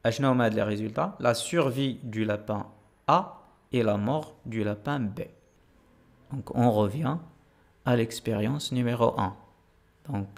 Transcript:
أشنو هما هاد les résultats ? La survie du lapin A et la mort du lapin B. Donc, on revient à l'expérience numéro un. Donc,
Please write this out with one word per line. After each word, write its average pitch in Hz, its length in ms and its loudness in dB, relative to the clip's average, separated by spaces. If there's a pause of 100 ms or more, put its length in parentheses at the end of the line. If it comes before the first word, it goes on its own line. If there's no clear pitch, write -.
أشنو 131 240 2
هما 127 140 4
هاد 110 100 2
les 107 80 2
résultats ? 107 580 -2
La 120 140 4
survie 135 680 0
du 110 220 -2
lapin 104 420 -2 (400)
A 180 360 2 (300)
et 123 100 2
la 104 140 4
mort 131 380 -2 (120)
du 113 180 -2
lapin 104 360 -4
B. 107 200 -4 (1120)
Donc, 139 240 -8
on 120 160 6
revient 107 440 0 (680)
à 123 120 4
l'expérience 113 760 -2
numéro 120 480 2
un. 98 140 -2 (760)
Donc, 101 300 -4